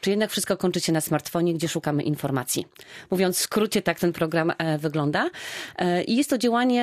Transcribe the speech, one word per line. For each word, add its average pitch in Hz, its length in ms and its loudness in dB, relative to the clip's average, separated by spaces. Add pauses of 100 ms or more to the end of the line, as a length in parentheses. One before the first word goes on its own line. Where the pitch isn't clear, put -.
czy 196 100 0
jednak 208 200 2
wszystko 196 260 0
kończy 180 240 2
się 170 120 0
na 160 80 4
smartfonie, 170 540 0
gdzie 160 140 -2
szukamy 147 340 0
informacji. 139 640 -2 (440)
Mówiąc 185 280 2
w - 20 0
skrócie, 208 420 0
tak 170 180 -2
ten 175 120 2
program, 165 460 0
e, 160 200 0
wygląda. 156 520 0 (480)
E, 180 260 2
i 226 120 0
jest 285 140 2
to 262 80 2
działanie, 240 440 2